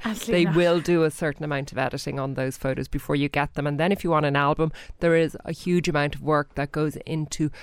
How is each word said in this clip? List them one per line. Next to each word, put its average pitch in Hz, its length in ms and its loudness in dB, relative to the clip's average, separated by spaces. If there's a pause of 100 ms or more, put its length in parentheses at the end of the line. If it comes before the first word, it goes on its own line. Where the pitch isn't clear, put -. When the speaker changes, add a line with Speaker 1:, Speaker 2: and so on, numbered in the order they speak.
Speaker 1:
Absolutely 220 280 -4
Speaker 2:
They 180 120 6
Speaker 1:
not. 165 120 2
Speaker 2:
will 175 240 4
do 165 240 2
a 156 60 2
certain 151 340 -4
amount 139 280 -4
of - 60 -6
editing 135 400 -4
on 135 160 -4
those 131 220 -4
photos 131 320 -4
before 147 280 -2
you 143 120 2
get 147 260 -2
them. 147 120 -4
And 143 120 -2
then 175 140 2
if 190 120 0
you 175 60 0
want 151 160 4
an 139 100 2
album, 151 360 2 (280)
there 170 160 4
is 165 280 2
a 165 80 -6
huge 175 360 0
amount 147 280 0
of 139 60 -12
work 147 340 0
that 143 160 -4
goes 151 240 -2 (100)
into 151 440 -2 (120)